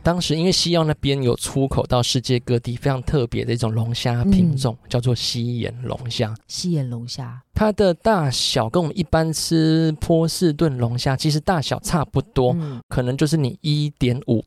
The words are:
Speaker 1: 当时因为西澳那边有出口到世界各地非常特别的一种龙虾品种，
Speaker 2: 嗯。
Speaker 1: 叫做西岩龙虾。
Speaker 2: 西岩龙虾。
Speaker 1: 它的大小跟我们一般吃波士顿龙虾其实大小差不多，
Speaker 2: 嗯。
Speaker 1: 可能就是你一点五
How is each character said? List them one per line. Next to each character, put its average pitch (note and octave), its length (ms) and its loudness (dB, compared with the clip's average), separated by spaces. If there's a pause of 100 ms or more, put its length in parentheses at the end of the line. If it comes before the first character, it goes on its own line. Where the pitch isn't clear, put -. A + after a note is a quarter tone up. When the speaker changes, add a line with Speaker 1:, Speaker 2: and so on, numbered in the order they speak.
Speaker 1:
当 F3 180 2
时 D3+ 140 0
因 D#3+ 80 0
为 F#3 80 2
西 E3+ 240 0
澳 E3 80 4
那 D#3 120 2
边 C#3 280 0
有 A#2+ 140 2
出 - 300 -2
口 - 180 0
到 B2 180 2
世 - 160 0
界 B2 200 0
各 B2 200 0
地 A#2+ 160 -6
非 C#3 140 -2
常 C3 120 -2
特 B2 260 0
别 A2 180 -4
的 A#2+ 80 -2
一 A#2 40 -2
种 A2+ 160 -2
龙 A2+ 220 -2
虾 A#2+ 300 -2
品 F3+ 300 4
种， C3+ 280 -2
Speaker 2:
嗯。 - 60 -20
Speaker 1:
叫 B2 100 0
做 B2 160 2
西 A#2+ 440 -4
岩 A2+ 140 -4 (100)
龙 - 140 -6 (120)
虾。 A2 260 -4 (120)
Speaker 2:
西 - 240 -6
岩 C#3 180 -2
龙 A#2+ 180 -8
虾。 B2 340 -12 (120)
Speaker 1:
它 G#3+ 200 2
的 F#3+ 200 4
大 E3 380 2
小 A#2 380 0
跟 F3+ 120 2
我 D#3+ 60 0
们 - 100 -6
一 F3 60 -2
般 D#3+ 300 0
吃 D#3+ 640 2
波 E3 260 2
士 E3 280 2
顿 D3 240 0
龙 A#2+ 200 -2
虾 C3 180 0
其 D#3+ 140 0
实 D3+ 120 0
大 F3 200 0
小 - 180 -4
差 D#3 260 -2
不 - 160 0
多， B2 380 0
Speaker 2:
嗯。 C#3 300 -8
Speaker 1:
可 - 120 0
能 B2 140 -2
就 D#3 100 2
是 D3+ 120 0
你 C3+ 240 -2
一 D3 360 0
点 B2 300 0
五 A#2 200 0